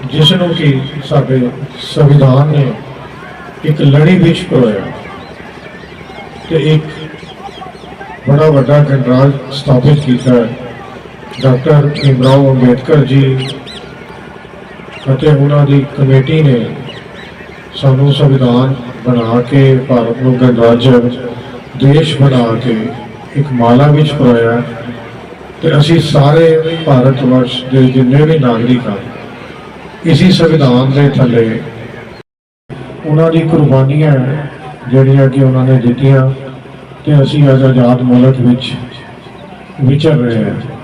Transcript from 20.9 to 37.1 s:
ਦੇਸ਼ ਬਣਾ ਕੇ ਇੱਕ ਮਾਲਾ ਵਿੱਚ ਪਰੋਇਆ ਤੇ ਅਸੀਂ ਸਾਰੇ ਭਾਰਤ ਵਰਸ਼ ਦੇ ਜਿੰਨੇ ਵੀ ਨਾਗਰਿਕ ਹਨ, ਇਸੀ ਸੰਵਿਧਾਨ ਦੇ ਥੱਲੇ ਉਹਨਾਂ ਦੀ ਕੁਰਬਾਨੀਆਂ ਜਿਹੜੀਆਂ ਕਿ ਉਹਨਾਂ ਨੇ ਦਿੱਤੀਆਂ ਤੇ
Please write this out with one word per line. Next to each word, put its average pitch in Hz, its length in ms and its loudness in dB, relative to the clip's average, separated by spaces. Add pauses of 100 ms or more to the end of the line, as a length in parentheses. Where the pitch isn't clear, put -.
ਦੇਸ਼ 147 420 2
ਬਣਾ 131 240 2 (200)
ਕੇ 117 120 -2 (600)
ਇੱਕ 143 160 -4
ਮਾਲਾ 120 400 4
ਵਿੱਚ 147 200 2
ਪਰੋਇਆ 117 480 2 (1000)
ਤੇ 147 160 0
ਅਸੀਂ 156 240 2
ਸਾਰੇ 160 760 2 (100)
ਭਾਰਤ 135 380 2
ਵਰਸ਼ 127 380 0 (100)
ਦੇ 135 140 4
ਜਿੰਨੇ 131 400 2
ਵੀ 160 120 2
ਨਾਗਰਿਕ 120 500 0
ਹਨ, 101 80 -6 (1080)
ਇਸੀ 165 280 4
ਸੰਵਿਧਾਨ 135 600 2
ਦੇ 143 160 4
ਥੱਲੇ 113 520 0 (1500)
ਉਹਨਾਂ 160 260 2
ਦੀ 165 80 2
ਕੁਰਬਾਨੀਆਂ 147 760 2 (760)
ਜਿਹੜੀਆਂ 135 380 4
ਕਿ 135 140 0
ਉਹਨਾਂ 127 220 2
ਨੇ 131 160 4
ਦਿੱਤੀਆਂ 135 500 2 (760)
ਤੇ 147 180 4